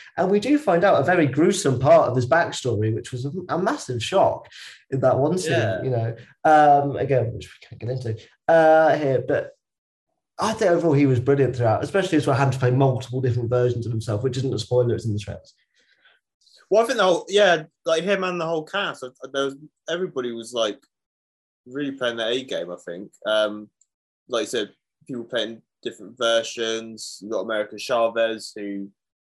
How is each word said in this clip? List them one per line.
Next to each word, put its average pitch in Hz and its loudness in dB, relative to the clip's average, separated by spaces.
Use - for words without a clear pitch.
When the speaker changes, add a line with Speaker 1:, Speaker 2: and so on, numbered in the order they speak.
Speaker 1:
And 185 0
we 208 4
do 294 2
find 180 2
out 185 4
a - 2
very 170 4
gruesome 151 2
part 147 6
of 120 -2
his 123 0
backstory, 113 0
which - -10
was 123 -8
a, 143 -6
a 156 -2
massive 190 -4
shock - 0
in 135 -2
that 127 4
one 156 0
scene, 165 -2
Speaker 2:
Yeah. 107 -2
Speaker 1:
you 131 -4
know. 117 -2
Um, 147 6
again, 123 0
which 101 -14
we - -20
can't - -20
get 113 -8
into, 117 -8
uh, 160 6
here, 135 0
but 135 -2
I 214 -2
think 208 2
overall 165 2
he 143 4
was 127 4
brilliant 135 2
throughout, 110 0
especially 185 0
as 143 0
we're 147 2
having 131 0
to - -6
play 123 2
multiple 127 0
different 120 -2
versions 123 0
of 120 -6
himself, 110 -4
which 131 -2
isn't 131 -2
a 101 -4
spoiler, 120 0
it's 117 -6
in 110 -4
the 101 -4
trailers. 87 -14
Speaker 2:
Well, 214 4
I 233 -4
think 254 -2
the 208 4
whole, 185 2
yeah, 185 4
like, 170 0
him 190 -2
and 180 -4
the 160 -4
whole 160 -4
cast, 180 -8
I, 127 -10
there 139 -2
was, 135 -6
everybody 156 -6
was, 113 -12
like, 110 -2
really 139 -8
playing 123 -6
their 113 -4
A 127 -4
game, 87 -8
I 87 -12
think. 90 -14
Um, 107 -2
like 120 -4
you 110 -6
said, 107 -6
people 120 -12
playing 113 -8
different 110 -14
versions. 113 -4
You've 104 -12
got 104 -4
America 107 -6
Chavez, 113 -2
who 98 -10